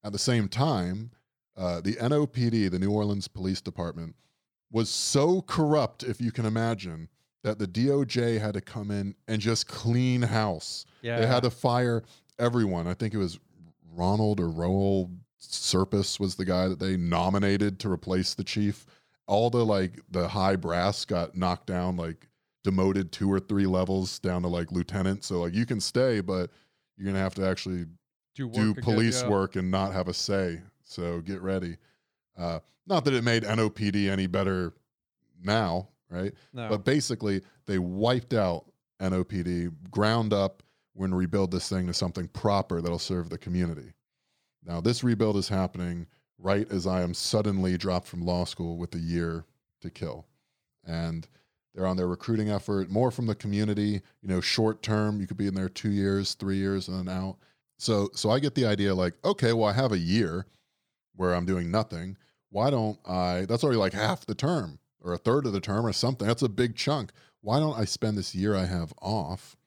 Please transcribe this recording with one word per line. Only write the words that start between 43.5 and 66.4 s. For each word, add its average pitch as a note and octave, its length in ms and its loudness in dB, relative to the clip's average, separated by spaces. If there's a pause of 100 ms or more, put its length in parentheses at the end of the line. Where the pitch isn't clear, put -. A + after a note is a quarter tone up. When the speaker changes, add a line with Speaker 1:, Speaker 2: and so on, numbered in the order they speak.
Speaker 1:
Now, E2+ 160 -6
this A#2+ 240 0
rebuild A2 340 2
is F#2 120 -2
happening F2+ 580 -4 (300)
right G2 340 0
as F#2 160 -2
I F#2 140 2
am F2 120 -2
suddenly G2 640 0
dropped F2+ 300 -2
from F2 140 -10
law F2+ 240 0
school E2+ 320 -6
with E2+ 180 -8
a E2+ 40 -4
year E2 460 -2 (360)
to E2+ 80 -12
kill. - 360 -10 (600)
And E2 420 -4 (460)
they're F#2 140 -2
on F#2 100 0
their F2+ 100 0
recruiting G#2+ 420 -2
effort, G2 400 -2
more A#2 220 2
from A#2+ 140 -4
the G#2+ 100 0
community, G#2 640 0 (200)
you G2 80 -10
know, F2+ 120 2
short - 400 2
term, G#2+ 380 0
you F#2+ 80 -4
could F#2+ 100 -8
be G2+ 100 -2
in F#2+ 80 -2
there F#2+ 140 -2
two - 220 -4
years, G2 420 0
three G2 240 -2
years, G2 300 -2
and F#2 100 -6
then F#2 160 -6
out. F#2+ 240 -6 (400)
So, G2+ 360 2
so - 160 0
I B2 100 4
get C#3 160 -2
the B2+ 100 4
idea, G2+ 300 4
like, F2+ 200 0 (100)
okay, C3+ 280 2
well, A2+ 160 4
I G2+ 40 0
have B2+ 180 2
a G2+ 60 2
year F2 480 2 (680)
where F2+ 180 2
I'm F2+ 120 0
doing F2 260 0
nothing. F#2+ 460 -2 (320)
Why A2 200 2
don't A2 360 0
I, F2+ 440 0
that's A#2 140 2
already, B2+ 160 4
like, F#2+ 140 2
half G#2+ 320 -2
the G#2+ 100 -4
term B2 440 -2 (220)
or F2 120 -4
a E2+ 40 -2
third C3 280 2
of G#2+ 80 0
the G2 60 0
term G#2 260 0
or A2 80 0
something. A#2+ 340 0
That's A#2 140 2